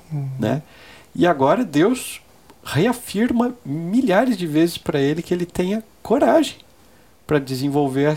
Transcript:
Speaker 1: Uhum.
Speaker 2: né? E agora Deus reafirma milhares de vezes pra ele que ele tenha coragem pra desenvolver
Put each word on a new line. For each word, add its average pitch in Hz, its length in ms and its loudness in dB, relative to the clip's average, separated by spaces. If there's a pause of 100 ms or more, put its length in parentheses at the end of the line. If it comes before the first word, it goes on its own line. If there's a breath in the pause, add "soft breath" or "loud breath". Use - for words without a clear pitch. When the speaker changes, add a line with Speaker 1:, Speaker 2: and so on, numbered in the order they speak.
(120)
Speaker 1:
Uhum. 139 160 -6 (100)
Speaker 2:
né? - 240 -2 (520 loud breath)
E - 120 2
agora 165 380 2
Deus 185 560 0 (440)
reafirma 240 920 -2 (100)
milhares 196 720 0
de 175 100 -6
vezes 160 320 2
pra 151 220 -4
ele 151 220 0
que - 120 -6
ele 175 120 -2
tenha 190 360 -4 (200)
coragem - 540 2 (680 soft breath)
pra 151 120 2
desenvolver 135 680 0 (100)